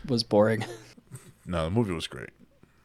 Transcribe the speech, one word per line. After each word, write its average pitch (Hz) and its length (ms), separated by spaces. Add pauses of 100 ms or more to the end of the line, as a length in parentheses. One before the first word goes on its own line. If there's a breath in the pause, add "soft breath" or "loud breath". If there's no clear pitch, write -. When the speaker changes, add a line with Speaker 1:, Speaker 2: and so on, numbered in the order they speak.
Speaker 1:
was 117 140
boring. 107 480
<laughs> - 760
Speaker 2:
No, 85 180
the 82 60
movie 104 220
was 78 140
great. - 240 (540)